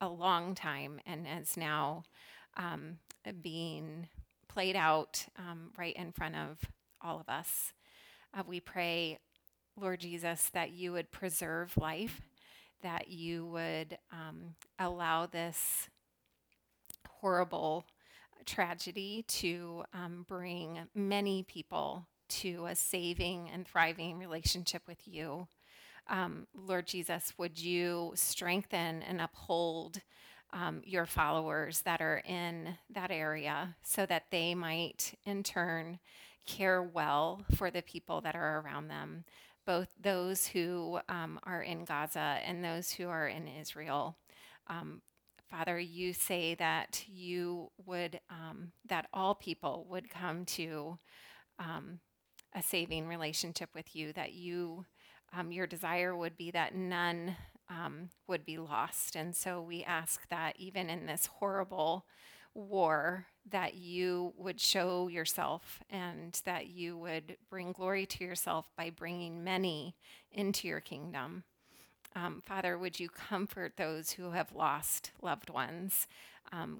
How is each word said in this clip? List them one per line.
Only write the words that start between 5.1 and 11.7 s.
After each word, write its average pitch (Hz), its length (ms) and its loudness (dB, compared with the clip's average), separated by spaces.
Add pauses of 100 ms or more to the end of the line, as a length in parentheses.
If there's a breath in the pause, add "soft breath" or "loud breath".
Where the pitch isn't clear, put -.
um, 170 400 -10
right 175 180 -4
in 175 160 -6
front 160 240 -4
of 151 220 -4 (420)
all 160 200 -4
of 156 100 -14
us. - 440 -2 (600 loud breath)
Uh, 196 140 -4
we 180 120 -4
pray, 170 600 0 (600)
Lord 185 200 0
Jesus, 170 500 0
that 170 220 0
you 175 220 -4
would 165 180 -2
preserve 175 640 0